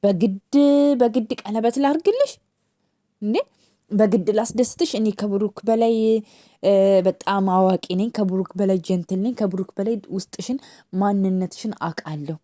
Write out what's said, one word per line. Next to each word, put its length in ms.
በግድ፣ 500
በግድ 420
ቀለበት 400
ላርግልሽ 560
እንዴ? 160
በግድ 380
ላስደስትሽ? 640
እኔ 180
ከብሩክ 520
በላይ፣ 320
እ፣ 80
በጣም 460
አዋቂ 440
ነኝ፣ 180
ከብሩክ 440
በላይ 240
ጀንትል 400
ነኝ፣ 160
ከብሩክ 380
በላይ 220
ውስጥሽን 480
ማንነትሽን 840
አውቃለሁ 640